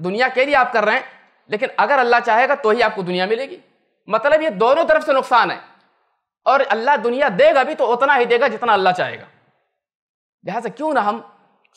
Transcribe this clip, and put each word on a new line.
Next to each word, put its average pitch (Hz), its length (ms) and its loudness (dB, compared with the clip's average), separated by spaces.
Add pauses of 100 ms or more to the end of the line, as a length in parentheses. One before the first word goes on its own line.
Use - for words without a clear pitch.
दुनिया 208 280 -2
के 247 140 0
लिए 285 100 -2
आप 247 180 2
कर 214 120 0
रहे 214 100 0
हैं, 262 100 -4 (460)
लेकिन 214 180 -4 (100)
अगर 240 200 2
अल्लाह 240 240 4
चाहेगा 247 340 2
तो 220 140 0
ही 240 120 2
आपको 208 200 -2
दुनिया 180 240 -4
मिलेगी। 233 320 -6 (500)
मतलब 285 340 0
ये 320 160 -2
दोनों 277 260 2
तरफ 311 200 2
से 311 100 -2
नुकसान 240 360 0
है, 117 100 -10 (840)
और 269 160 4
अल्लाह 233 360 0
दुनिया 240 320 -2
देगा 269 340 4
भी 302 100 -6
तो 262 140 -2
उतना 269 260 2
ही 247 120 2
देगा 220 220 2
जितना 214 240 -2
अल्लाह 190 220 2
चाहेगा। 120 320 -6 (1160)
लिहाजा 220 260 -8
क्यों 311 240 -6
ना 247 80 0
हम 214 200 -4 (540)